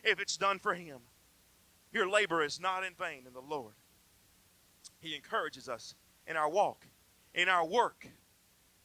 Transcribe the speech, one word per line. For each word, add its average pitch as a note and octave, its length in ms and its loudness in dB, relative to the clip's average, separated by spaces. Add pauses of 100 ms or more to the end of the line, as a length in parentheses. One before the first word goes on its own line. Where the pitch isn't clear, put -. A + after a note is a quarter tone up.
if G3 160 2
it's - 160 -4
done G3 240 0
for G3 140 -2
Him. D#3+ 260 -12 (880)
Your G3+ 180 0
labor F#3+ 360 4
is C#3+ 160 -4
not F#3 240 -2
in F3+ 100 -8
vain D#3 320 -8
in B2+ 60 -20
the B2+ 100 -14
Lord. C3 320 -6 (1300)
He D#3+ 160 -10
encourages D3 520 -6
us A2+ 280 -10 (320)
in D#3+ 80 -4
our D3+ 120 2
walk, E3 380 0 (480)
in F3 140 4
our F3+ 160 4
work, F#3 440 0 (760)